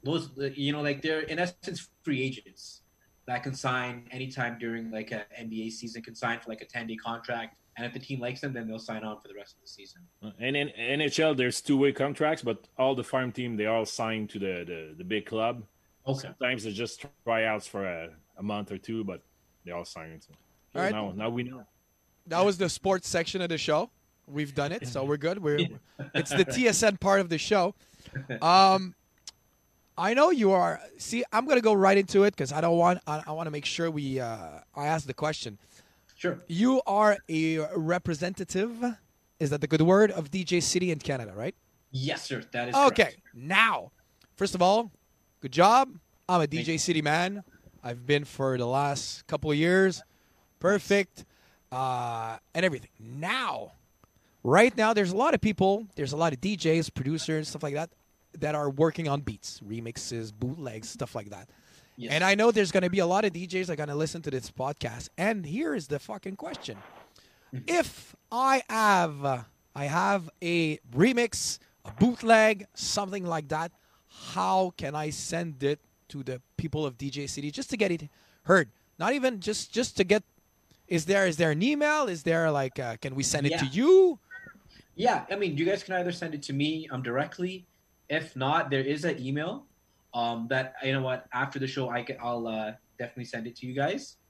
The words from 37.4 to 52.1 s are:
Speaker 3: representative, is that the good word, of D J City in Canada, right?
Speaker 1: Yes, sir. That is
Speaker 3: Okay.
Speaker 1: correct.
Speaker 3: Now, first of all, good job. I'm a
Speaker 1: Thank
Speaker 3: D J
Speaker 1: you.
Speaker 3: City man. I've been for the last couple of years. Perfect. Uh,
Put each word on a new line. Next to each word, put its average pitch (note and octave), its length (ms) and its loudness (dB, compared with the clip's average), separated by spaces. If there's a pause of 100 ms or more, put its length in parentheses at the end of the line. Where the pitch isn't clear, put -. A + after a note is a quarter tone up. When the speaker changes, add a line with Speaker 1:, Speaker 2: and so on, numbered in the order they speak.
Speaker 3:
representative, F3+ 1080 -2 (560)
is D3+ 120 0
that D3 100 -2
the D3+ 60 -2
good D#3 140 4
word, G3 300 8
of D#3 200 -6
D F#3 120 -2
J F3 160 2
City F3+ 320 2
in D3+ 80 -2
Canada, A#2+ 360 -6
right? B2+ 200 -6 (360)
Speaker 1:
Yes, C3+ 340 -4
sir. B2 260 -6
That B2 180 -4
is B2+ 60 -2
Speaker 3:
Okay. C4+ 280 6
Speaker 1:
correct. - 180 -2 (120)
Speaker 3:
Now, E3 580 0 (440)
first F#3+ 200 -2
of F3+ 60 2
all, G3+ 300 4 (500)
good C3+ 100 -10
job. A3 380 6 (400)
I'm F3+ 80 4
a - 20 6
Speaker 1:
Thank D3+ 120 2
Speaker 3:
D D#3+ 120 -4
J D#3 100 -2
Speaker 1:
you. D#3+ 40 0
Speaker 3:
City D#3+ 240 0
man. F3 420 0 (400)
I've A#2+ 220 -10
been C#3+ 180 2
for C3+ 340 -2
the A#2+ 80 -2
last C#3 600 -2
couple D#3 240 -2
of D3 60 2
years. F3+ 440 4 (580)
Perfect. G3+ 680 0 (460)
Uh, A#2+ 640 -4 (160)